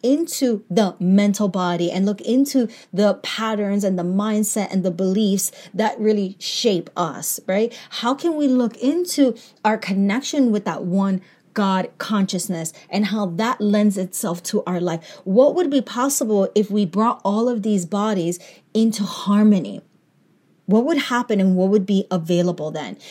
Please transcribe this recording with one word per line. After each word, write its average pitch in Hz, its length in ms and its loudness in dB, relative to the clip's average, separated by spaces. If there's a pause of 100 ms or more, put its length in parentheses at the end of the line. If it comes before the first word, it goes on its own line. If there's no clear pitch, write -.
into 262 640 0
the 185 300 2
mental 202 480 4
body 175 420 -2
and 190 160 -2
look 202 180 -2
into 262 460 2 (240)
the 190 300 2
patterns 208 600 -2
and 190 120 0
the 175 60 -2
mindset 202 720 -2
and 190 100 0
the 190 80 0
beliefs 190 640 0 (200)
that 214 280 -2
really 208 400 0
shape 190 560 -2
us, - 500 -4
right? 214 260 0 (180)
How 240 240 -2
can 330 200 -2
we 294 140 0
look 254 300 2
into 285 580 2 (280)
our 214 140 2
connection 214 720 0
with 208 140 0
that 165 180 -6
one 190 400 0 (300)
God 190 460 0
consciousness 190 760 -2 (160)
and 208 180 0
how 202 200 -2
that 220 340 -2
lends 208 380 2
itself 185 460 -4
to - 200 -2
our 180 160 -2
life? 170 440 -4
What 254 320 4
would 349 120 2
be 277 120 2
possible 226 760 0
if 208 160 2
we 202 160 2
brought 214 380 0
all 214 240 0
of 240 140 -2
these 202 220 0
bodies 190 540 -2 (340)
into 220 300 2
harmony? 202 800 2 (880)
What 214 180 4
would 311 140 0
happen 240 420 0
and 190 160 4
what 185 140 2
would 202 160 2
be 196 220 0
available 175 640 -2
then? 147 260 -10 (140)